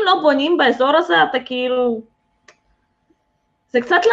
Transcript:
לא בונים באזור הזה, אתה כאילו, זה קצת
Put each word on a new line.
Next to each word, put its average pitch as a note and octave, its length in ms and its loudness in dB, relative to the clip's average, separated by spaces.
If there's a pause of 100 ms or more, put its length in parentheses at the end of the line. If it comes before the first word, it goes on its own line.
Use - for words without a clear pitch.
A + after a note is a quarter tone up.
לא F#4 160 2
בונים D4+ 360 0
באזור B3+ 380 0
הזה, F4 280 2
אתה - 160 -2
כאילו, B3 600 -4 (1700)
זה A#3+ 120 -2
קצת F4 200 0 (120)